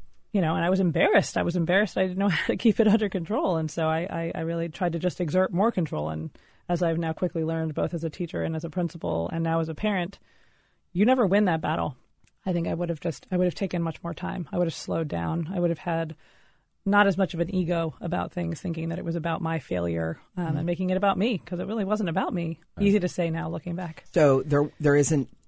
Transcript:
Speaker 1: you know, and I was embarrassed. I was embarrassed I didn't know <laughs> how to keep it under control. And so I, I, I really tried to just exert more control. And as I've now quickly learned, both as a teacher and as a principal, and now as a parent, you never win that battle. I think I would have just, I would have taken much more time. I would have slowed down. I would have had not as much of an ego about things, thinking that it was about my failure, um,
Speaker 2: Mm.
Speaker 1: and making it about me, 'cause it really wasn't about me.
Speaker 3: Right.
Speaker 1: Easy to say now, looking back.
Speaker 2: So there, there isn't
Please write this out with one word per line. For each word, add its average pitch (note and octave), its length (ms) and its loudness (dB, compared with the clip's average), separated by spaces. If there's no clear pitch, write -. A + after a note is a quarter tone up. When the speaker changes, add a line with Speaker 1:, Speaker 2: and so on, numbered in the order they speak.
Speaker 1:
you G3+ 80 2
know, D#3+ 140 2
and E3+ 100 0
I F3 40 2
was F#3 100 4
embarrassed. F#3 580 2
I F3+ 60 2
was F3 120 0
embarrassed F3+ 420 2
I G3 100 2
didn't F#3 100 -6
know G3+ 120 2
<laughs> - 0 -
how D#3+ 180 0
to G#3+ 100 0
keep G#3+ 220 4
it A3 80 4
under G#3+ 220 4
control. G#3 480 0
And D#3+ 140 -2
so D#3+ 160 -2
I, D#3+ 220 0
I, E3 260 -4
I E3 60 -4
really E3 280 -2
tried E3+ 240 -2
to E3 60 -4
just F3 220 -2
exert F3+ 320 2
more G3+ 180 4
control. D#3 380 -2
And D#3 200 -6
as F3 140 0
I've E3 160 2
now E3 160 -2
quickly E3+ 300 -2
learned, D#3+ 320 -2
both D3+ 180 -2
as D#3+ 100 -4
a E3 60 -4
teacher E3 340 -4
and D#3+ 120 -2
as D#3+ 80 -4
a E3 60 -8
principal, E3+ 640 -2
and E3 120 -2
now E3 160 0
as D#3+ 100 -2
a D#3+ 60 -8
parent, F#3+ 440 -2
you F#3 140 2
never B3+ 200 6
win G3+ 200 4
that E3 160 2
battle. E3 340 -2
I G3 80 0
think E3+ 140 0
I F3 60 -2
would E3+ 160 -2
have E3 100 -4
just, - 320 -6
I F#3 60 2
would F3+ 80 4
have F3+ 100 0
taken F3 260 -2
much E3 220 -4
more E3+ 100 -6
time. F3 380 -6
I F#3+ 60 -2
would F3 100 2
have D#3+ 60 -2
slowed E3+ 340 -4
down. E3 460 -2
I F3+ 60 -2
would F3 100 2
have E3 100 -2
had E3 360 -4
not G3+ 220 4
as F3+ 100 2
much F#3 160 0
of E3 60 -4
an F3 140 -2
ego E3+ 480 0
about F3 320 -4
things, E3 260 -4
thinking E3 300 -4
that E3 100 -4
it E3+ 60 -8
was E3 100 -2
about E3+ 260 -2
my E3 180 -2
failure, E3 600 -2
um, F3 200 -2
Speaker 2:
Mm. - 20 0
Speaker 1:
and E3+ 80 -2
making F3 240 0
it F#3 80 2
about G3 200 2
me, G#3+ 200 0
'cause F3 240 -8
it F3+ 60 -6
really G#3+ 180 -2
wasn't G3+ 240 -2
about G#3 240 -2
me. E3+ 260 -4
Speaker 3:
Right. G3+ 120 2
Speaker 1:
Easy G3+ 120 6
to F3+ 80 0
say E3+ 220 -2
now, D#3+ 200 -4
looking E3+ 260 -6
back. E3+ 280 -10
Speaker 2:
So C#3 300 6
there, D3 260 2
there D3 160 6
isn't C#3+ 320 2